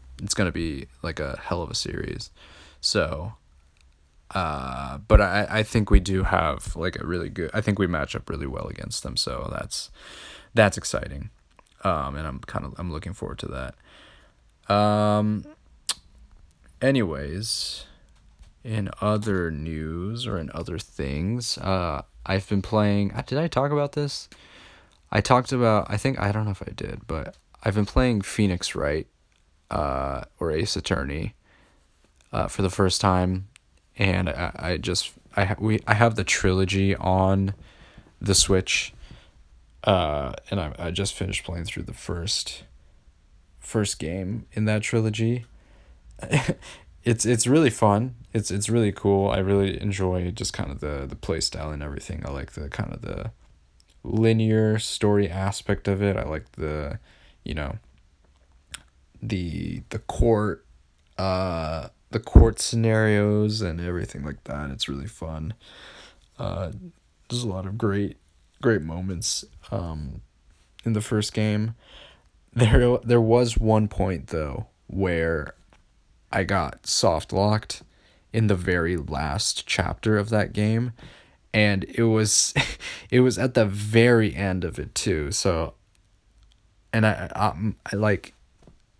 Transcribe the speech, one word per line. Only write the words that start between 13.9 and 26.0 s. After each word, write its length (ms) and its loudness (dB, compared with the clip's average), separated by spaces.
that. 60 4
Um, 720 4
anyways, 1040 -2
in 260 -4
other 500 0
news 760 -6
or 120 -2
in 160 -6
other 240 -6
things, 800 -4
uh, 440 -2
I've 240 -2
been 140 0
playing, 500 2
uh, 120 -6
did 140 -4
I 100 0
talk 220 0
about 220 0
this? 360 -6
I 80 4
talked 320 4
about, 360 4
I 100 -2
think, 200 -2